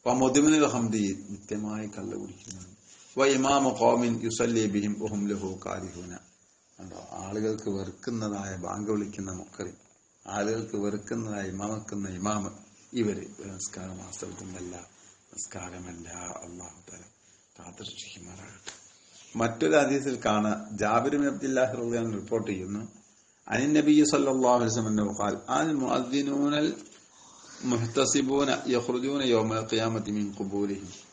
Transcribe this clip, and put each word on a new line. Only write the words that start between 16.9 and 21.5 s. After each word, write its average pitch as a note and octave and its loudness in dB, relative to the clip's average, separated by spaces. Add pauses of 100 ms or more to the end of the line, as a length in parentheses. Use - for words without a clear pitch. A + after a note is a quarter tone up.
തആല G2+ -20 (560)
കാത്തുരക്ഷിക്കുമാറാകട്ടെ. F#2 -16 (640)
മറ്റൊരു A#2 2
ഹദീസിൽ C3+ 2
കാണാം, G#2+ 0
ജാബിർ A#2 2
ബിൻ C#3+ 2
അബ്ദുല്ലാഹി C3 0